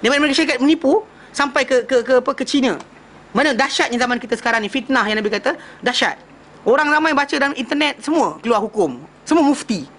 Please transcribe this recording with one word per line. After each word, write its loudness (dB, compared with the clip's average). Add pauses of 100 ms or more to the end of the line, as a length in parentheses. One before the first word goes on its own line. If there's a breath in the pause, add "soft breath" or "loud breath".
Daripada 2
Amerika 0
Syarikat 0
menipu, 2 (320 loud breath)
sampai 0
ke, 2
ke, 0
ke, 0 (100)
apa, -2
ke -4
China. 0 (560)
Mana 2
dahsyatnya -2
zaman 0
kita -6
sekarang -2
ni, -8
fitnah 0
yang -2
Nabi 0
kata, -2 (240 loud breath)
dahsyat. 0 (480)
Orang 2
ramai 2
baca -2
dalam 0
internet, -2
semua 0
keluar 2
hukum. -2 (320)
Semua 4
mufti. 0 (140)